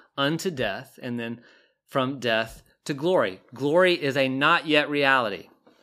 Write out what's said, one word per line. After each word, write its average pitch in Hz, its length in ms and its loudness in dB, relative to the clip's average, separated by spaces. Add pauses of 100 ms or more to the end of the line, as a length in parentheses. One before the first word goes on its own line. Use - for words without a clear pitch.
(180)
unto 156 340 0
death, 120 500 -6
and 120 180 -6
then 117 220 -8 (460)
from 135 320 -2
death 113 440 -2 (220)
to 160 80 -4
glory. 135 480 0 (120)
Glory 160 400 2
is 139 240 -2
a 135 120 2
not 147 380 2
yet 147 220 2
reality. 135 600 0 (340)